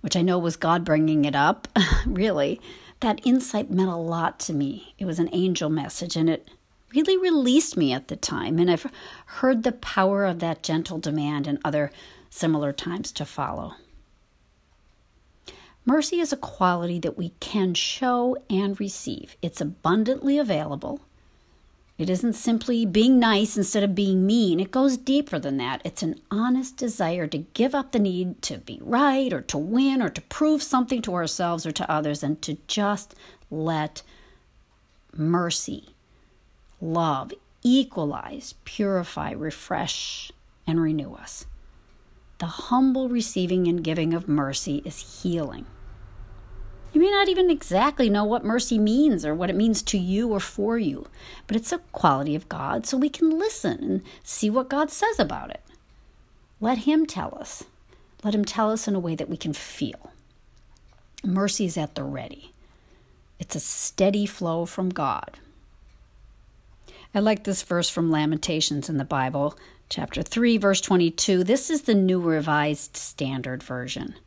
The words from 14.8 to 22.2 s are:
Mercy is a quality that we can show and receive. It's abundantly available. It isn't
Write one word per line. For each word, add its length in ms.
Mercy 340
is 120
a 60
quality 600
that 180
we 120
can 340
show 640
and 320
receive. 640
It's 200
abundantly 760
available. 640
It 140
isn't 220